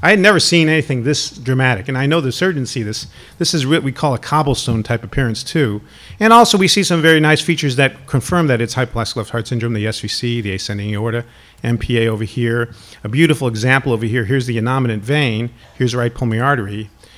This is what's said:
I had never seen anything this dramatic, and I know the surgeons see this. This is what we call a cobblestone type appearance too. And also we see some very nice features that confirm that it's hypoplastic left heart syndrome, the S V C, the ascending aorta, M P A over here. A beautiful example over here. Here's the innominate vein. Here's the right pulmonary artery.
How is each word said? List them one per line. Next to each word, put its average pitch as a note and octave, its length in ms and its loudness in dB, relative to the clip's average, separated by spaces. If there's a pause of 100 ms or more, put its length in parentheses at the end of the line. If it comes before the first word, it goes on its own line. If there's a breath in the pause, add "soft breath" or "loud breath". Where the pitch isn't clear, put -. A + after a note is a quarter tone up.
I D#3+ 80 4
had G#3 100 6
never F#3+ 200 4
seen E3 280 4
anything D3 360 0
this C#3 260 -2
dramatic, B2+ 580 0
and C3+ 100 -4
I C3+ 100 0
know D#3+ 120 2
the C3+ 120 0
surgeons D3+ 400 -2
see B2 100 -6
this. G#2+ 260 -8 (300 loud breath)
This - 160 -2
is D3 120 0
what D3 180 2
we C3+ 80 -2
call C3+ 240 0
a A2+ 40 -4
cobblestone C3+ 640 0
type A#2 220 -4
appearance A2+ 400 -2
too. A2 380 -2 (380 loud breath)
And A3 140 6
also A#3 240 8
we F#3 100 2
see G3 160 2
some E3 200 2
very D#3+ 160 6
nice D#3 220 4
features D3 340 -2
that C#3 320 0
confirm E3 400 0
that B2 120 2
it's A#2 140 -2
hypoplastic A#2 440 -4
left G#2+ 120 -6
heart A2+ 180 -6
syndrome, A#2 260 -2
the G#2+ 140 -2
S A2 120 -4
V G#2 80 -8
C, A#2+ 340 -4
the G2 140 -4
ascending G#2 380 -6
aorta, A2+ 320 -4 (380 loud breath)
M A#2 140 0
P A#2+ 220 0
A A2+ 80 2
over A2 160 -2
here. A#2 500 -2 (300 loud breath)
A - 40 -8
beautiful C#3 400 2
example B2+ 460 0
over A2+ 140 -2
here. A2+ 180 -2
Here's B2 220 -2
the A#2 100 -4
innominate A#2+ 420 -2
vein. A#2+ 520 -2 (240 loud breath)
Here's B2 160 0
the B2 80 -4
right A#2+ 140 -2
pulmonary A2+ 280 -2
artery. G#2+ 480 -2 (280 loud breath)